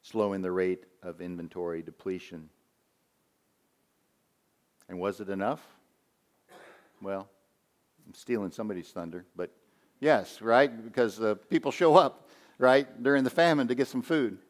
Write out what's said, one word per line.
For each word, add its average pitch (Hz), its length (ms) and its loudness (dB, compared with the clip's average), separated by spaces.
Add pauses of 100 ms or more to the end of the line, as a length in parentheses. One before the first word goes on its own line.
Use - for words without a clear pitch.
slowing 101 380 -4
the 92 100 -4
rate 92 320 -2 (180)
of 87 200 -14
inventory 85 600 -10
depletion. 82 680 -12 (2500)
And 90 100 -12
was 98 220 -4
it 95 80 -10
enough? 101 360 -6 (1400)
Well, 98 280 -10 (760)
I'm - 80 -20
stealing 104 380 -6
somebody's 101 400 -10
thunder, 87 340 -12 (100)
but 87 140 -8 (500)
yes, 131 420 0
right? 117 420 2
Because, 110 360 -2
uh, 107 160 2 (140)
people 156 220 -2
show 165 240 4
up, 160 340 4 (300)
right, 127 420 4
during 135 220 2
the 127 80 0
famine 156 380 4
to 127 60 0
get 131 120 0
some 123 160 -6
food 123 340 0 (120)